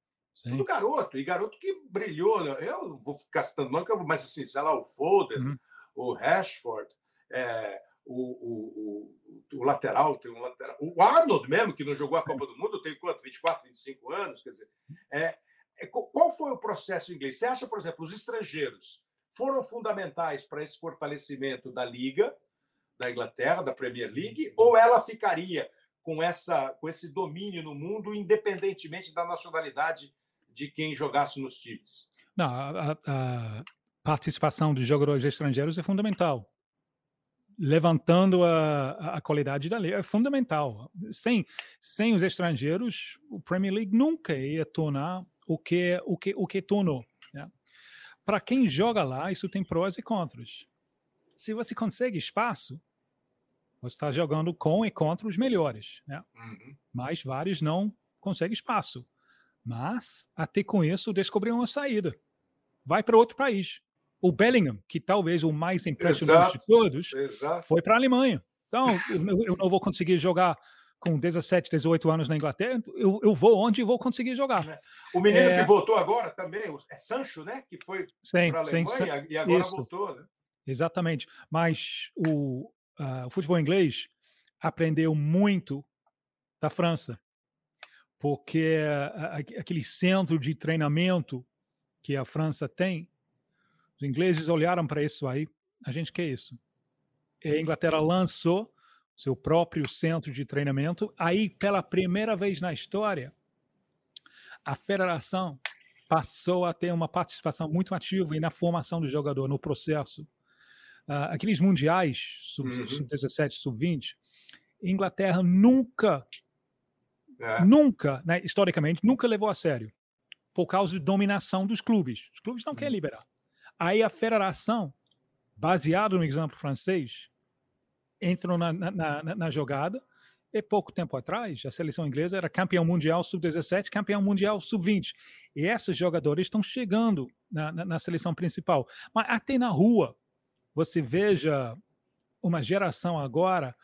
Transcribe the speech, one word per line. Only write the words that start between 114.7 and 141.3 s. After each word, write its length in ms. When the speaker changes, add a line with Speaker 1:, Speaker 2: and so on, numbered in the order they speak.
Speaker 1:
Inglaterra 600
nunca, 840
Speaker 2:
É. 240
Speaker 1:
nunca, 600
né, 200
historicamente, 600
nunca 220
levou 220
a 60
sério, 380
por 140
causa 260
de 60
dominação 680
dos 140
clubes. 540
Os 60
clubes 240
não 100
querem 140
Speaker 2:
Uhum. 80
Speaker 1:
liberar. 300
Aí 240
a 60
federação, 840
baseado 600
no 80
exemplo 320
francês, 720
entrou 360
na, 160
na, 180
na, 440
na 160
jogada, 520
e 100
pouco 300
tempo 240
atrás, 500
a 40
seleção 360
inglesa 300
era 120
campeão 360
mundial 400
sub-dezessete, 680
campeão 320
mundial 380
sub-vinte. 520
E 120
esses 300
jogadores 500
estão 160
chegando 640
na, 220
na, 120
na 140
seleção 340
principal. 540
Mas 160
até 300
na 100
rua, 480
você 300
veja 760